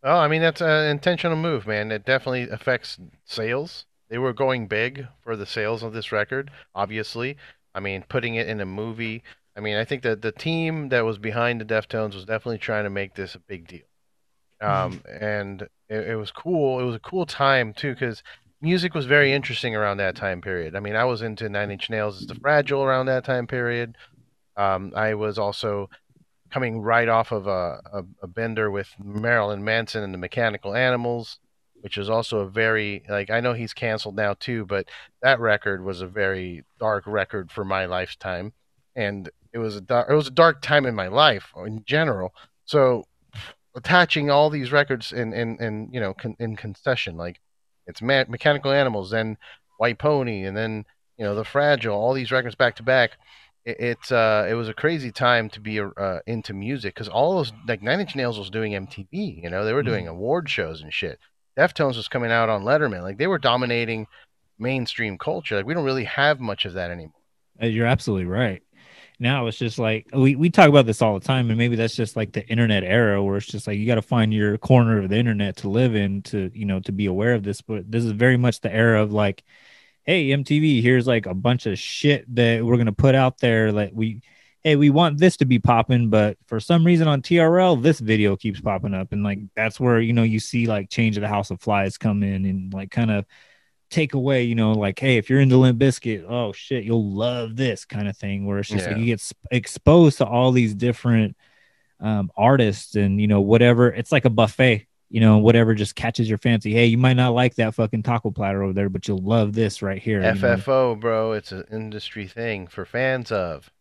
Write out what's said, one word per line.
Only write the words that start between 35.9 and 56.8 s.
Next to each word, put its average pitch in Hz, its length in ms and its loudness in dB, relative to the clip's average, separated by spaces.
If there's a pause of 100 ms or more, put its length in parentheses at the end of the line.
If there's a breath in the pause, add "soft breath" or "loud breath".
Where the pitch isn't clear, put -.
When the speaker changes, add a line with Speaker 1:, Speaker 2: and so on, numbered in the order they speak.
Speaker 1:
a 92 60 -10
very 92 560 -6 (160)
dark 107 260 -2
record 101 460 -6
for 104 140 -8
my 95 200 -4
lifetime. 92 680 -8 (420)
And 101 340 -6 (220)
it 117 60 -10
was 110 180 -6
a 104 60 -12
dar-, 120 280 -2
it 147 60 4
was 151 120 0
a 135 40 -12
dark 151 300 4
time 147 240 2
in 120 100 -2
my 92 140 -4
life 120 420 2 (140)
in 107 200 -10
general. 120 480 -2 (300 soft breath)
So 131 400 2 (720 loud breath)
attaching 160 540 2
all 147 200 4
these 135 220 -6
records 143 400 0
in, 113 220 -6
in, 113 280 -4
in, 107 300 -8
you 123 80 -8
know, 98 140 -4
con-, 110 260 -10
in 113 160 -6
concession, 101 640 -6
like, 87 240 -12 (440)
it's - 160 -16
Ma-, 131 280 2
Mechanical 139 420 0
Animals, 117 400 0
then 110 260 -4 (400 loud breath)
White 117 200 0
Pony, 123 480 -2
and 98 100 -8
then, 110 300 -6 (320)
you 113 80 -6
know, 101 100 -2
The 110 80 -6
Fragile, 135 520 0
all 113 180 0
these 127 180 -4
records 123 240 -2
back 123 220 2
to 117 60 -18
back. 127 340 2 (480 soft breath)
It, 117 140 -8
it's, 120 320 -6
uh, 110 380 2
it 110 40 -2
was 117 160 -6
a 110 40 -10
crazy 147 380 -4
time 120 380 0
to - 100 -18
be, 107 220 -6
uh, 95 460 -6
into 113 260 -8
music, 104 420 -8